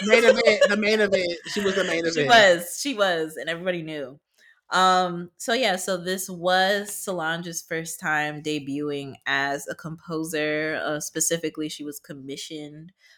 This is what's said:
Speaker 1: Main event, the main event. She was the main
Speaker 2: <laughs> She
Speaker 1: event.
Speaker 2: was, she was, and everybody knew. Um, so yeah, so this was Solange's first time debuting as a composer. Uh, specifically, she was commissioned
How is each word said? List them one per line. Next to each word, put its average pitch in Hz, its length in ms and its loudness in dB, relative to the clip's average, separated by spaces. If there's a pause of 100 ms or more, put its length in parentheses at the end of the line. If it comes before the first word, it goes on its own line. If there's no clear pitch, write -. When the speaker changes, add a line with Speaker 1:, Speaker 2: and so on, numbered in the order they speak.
Speaker 1:
Main 233 160 6
event, 226 460 6
the 208 80 2
main 214 220 2
event. 190 320 2 (220)
She 208 80 -4
was 190 140 0
the 190 80 2
main 165 220 -2
Speaker 2:
<laughs> 165 80 0
She 156 80 0
Speaker 1:
event. 139 60 2
Speaker 2:
was, 190 520 6
she 285 140 -2
was, 165 440 0
and 143 120 -8
everybody 175 320 -4
knew. 147 380 -10 (500)
Um, 180 680 2
so - 160 -4
yeah, 226 220 2
so 185 220 -2
this 185 320 -4
was 185 640 2
Solange's 170 680 -6
first 165 380 -8
time 151 420 -2
debuting 143 760 -6 (100)
as 139 420 -2
a - 80 -8
composer. 156 1080 -4
Uh, 151 160 -4
specifically, 156 720 -4
she - 140 -12
was 147 160 -12
commissioned 151 920 -14 (260)